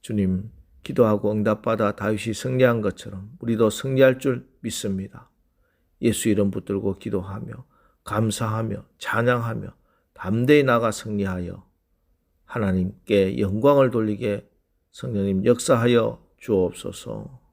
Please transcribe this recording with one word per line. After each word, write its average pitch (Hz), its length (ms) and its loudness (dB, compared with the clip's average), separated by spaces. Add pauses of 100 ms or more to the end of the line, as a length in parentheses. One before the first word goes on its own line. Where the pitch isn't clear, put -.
주님, 101 480 -2 (320)
기도하고 107 480 2
응답받아 107 640 0
다윗이 107 380 -4
승리한 127 480 2
것처럼 101 600 -8
우리도 113 280 2
승리할 131 500 4
줄 127 300 -4 (120)
믿습니다. 98 720 -8 (720)
예수 113 300 0
이름 101 200 2
붙들고 98 480 -4
기도하며 101 540 -8 (520)
감사하며 110 840 -4 (120)
찬양하며 117 760 -2 (400)
담대히 127 500 4
나가 117 260 2
승리하여 92 760 -6 (800)
하나님께 95 920 0
영광을 123 520 4
돌리게 110 580 -2 (420)
성령님 98 540 -2
역사하여 120 840 2 (120)
주옵소서. - 1000 -4 (120)